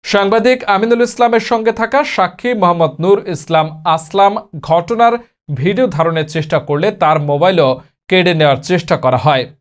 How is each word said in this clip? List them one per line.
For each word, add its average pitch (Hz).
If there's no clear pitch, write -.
সাংবাদিক 220
আমিনুল 233
ইসলামের 233
সঙ্গে 226
থাকা 226
সাক্ষী 240
মোহাম্মদ 175
নূর 190
ইসলাম 160
আসলাম 196
ঘটনার 226
ভিডিও 190
ধারণের 160
চেষ্টা 156
করলে 151
তার 156
মোবাইলও 143
কেড়ে 180
নেওয়ার 147
চেষ্টা 165
করা 127
হয়। 131